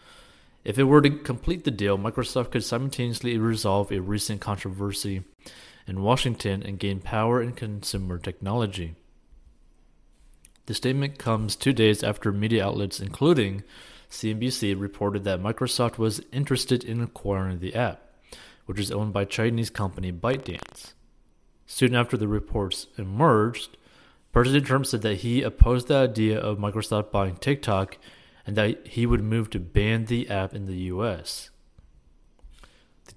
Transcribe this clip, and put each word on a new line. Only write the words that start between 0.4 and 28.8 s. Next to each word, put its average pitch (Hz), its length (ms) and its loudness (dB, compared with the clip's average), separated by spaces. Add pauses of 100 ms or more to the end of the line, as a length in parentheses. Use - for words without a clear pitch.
If 104 160 -4
it 135 60 6
were 147 160 10
to 147 80 8
complete 147 560 -2
the 135 60 0
deal, 101 260 2
Microsoft 113 540 -2
could 113 120 0
simultaneously 120 720 -2
resolve 107 540 2
a 98 80 0
recent 101 400 -2
controversy 98 840 -4 (640)
in 95 160 -6
Washington 107 640 0
and 98 160 -8
gain 98 220 -2
power 117 400 0
in 120 100 -4
consumer 104 680 -6
technology. 95 800 -4 (1700)
The 110 60 -4
statement 139 440 0
comes 110 380 0
two 135 180 2
days 110 300 6
after 107 280 0
media 104 340 2
outlets, 101 340 -2
including 101 640 2 (460)
C - 220 -4
N 107 80 -4
B 123 100 0
C, 104 240 0
reported 101 500 -4
that 95 180 0
Microsoft 117 560 -2
was 110 240 0 (100)
interested 127 520 0
in 113 180 -4
acquiring 95 580 -4
the 92 140 -8
app, 113 280 -2 (640)
which 98 140 -6
is 98 120 -2
owned 104 220 -2
by 101 120 0
Chinese 113 440 0
company 92 420 -4
ByteDance. 110 840 -6 (720)
Soon 123 300 2
after 120 220 2
the 104 100 0
reports 104 600 -4 (100)
emerged, 113 800 2 (560)
President 131 320 4
Trump 131 200 2
said 110 160 -2
that 104 180 0
he 120 220 0
opposed 123 460 4
the 147 80 4
idea 110 420 4
of 107 220 -2
Microsoft 104 520 -2
buying 95 260 0
TikTok 110 600 0 (480)
and 101 100 -4
that 107 320 0